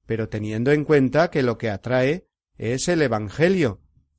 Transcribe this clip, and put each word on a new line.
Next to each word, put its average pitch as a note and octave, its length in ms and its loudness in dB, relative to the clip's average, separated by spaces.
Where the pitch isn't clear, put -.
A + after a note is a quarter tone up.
pero A2 220 -4
teniendo G#2+ 420 -2
en D3+ 140 2
cuenta C#3+ 460 2
que D3 120 -2
lo A#2+ 160 -2
que A2+ 120 -4
atrae B2+ 580 -2
es A#2+ 300 -4
el E3+ 160 2
Evangelio, B2+ 800 0